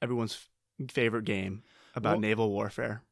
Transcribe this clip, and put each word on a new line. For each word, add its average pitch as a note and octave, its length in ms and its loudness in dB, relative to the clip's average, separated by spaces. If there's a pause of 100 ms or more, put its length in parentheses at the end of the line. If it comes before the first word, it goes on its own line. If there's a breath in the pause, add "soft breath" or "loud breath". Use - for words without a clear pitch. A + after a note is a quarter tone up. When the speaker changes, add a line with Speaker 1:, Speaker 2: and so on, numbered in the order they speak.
Speaker 1:
everyone's A#2 480 -2 (320)
f-, C3 100 -8
favorite A2+ 360 2
game F#2+ 360 -2 (320 soft breath)
about G#2 200 2
Speaker 2:
Whoa. G#2+ 60 2
Speaker 1:
naval G#2+ 320 2
warfare. G#2+ 600 -4